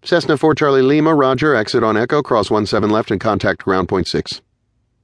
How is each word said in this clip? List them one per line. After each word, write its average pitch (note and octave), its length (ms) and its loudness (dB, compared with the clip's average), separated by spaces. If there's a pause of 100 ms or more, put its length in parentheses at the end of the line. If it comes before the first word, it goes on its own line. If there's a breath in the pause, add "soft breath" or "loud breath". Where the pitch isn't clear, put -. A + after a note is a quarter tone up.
"Cessna D#3+ 340 0
four D#3 180 2
Charlie C#3 280 2
Lima, D#3 320 2
roger, C3+ 400 2
exit A2+ 300 0
on A2 120 2
Echo, B2 260 0
cross G#2+ 280 0
one G#2+ 160 0
seven G#2 240 0
left G#2+ 200 0
and G2+ 100 -2
contact G2+ 440 -2
ground F#2 240 0
point F#2 200 -2
six." - 340 -6 (600)